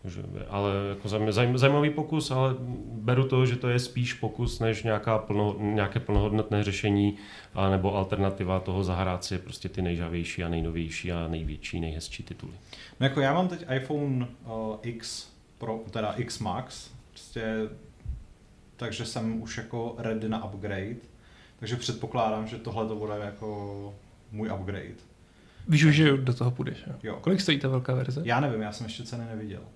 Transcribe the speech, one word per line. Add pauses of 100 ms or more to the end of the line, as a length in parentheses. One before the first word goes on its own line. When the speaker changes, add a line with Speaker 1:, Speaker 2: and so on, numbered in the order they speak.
Speaker 1:
Takže, (260)
ale (180)
jako
zaj-,
zaj-,
zajímavý
pokus,
ale (380)
beru
to,
že
to
je
spíš
pokus
než
nějaká
plno-, (180)
nějaké
plnohodnotné
řešení (380)
a
nebo
alternativa
toho
zahrát
si
prostě
ty
nejžavější
a
nejnovější
a
největší,
nejhezčí
tituly. (480)
Speaker 2:
No
jako
já
mám
teď (120)
iPhone, (200)
eh, (340)
X (300)
Pro, (100)
teda
X
Max, (200)
prostě, (1300)
takže
jsem
už
jako
ready
na
upgrade, (640)
takže
předpokládám,
že
tohle
to
bude
jako (380)
můj (100)
upgrade. (720)
Speaker 3:
Víš
už,
že
do
toho
půjdeš,
jo? (100)
Speaker 2:
Jo.
Speaker 3:
Kolik
stojí
ta
velká
verze?
Speaker 2:
Já
nevím,
já
jsem
ještě
ceny
neviděl. (160)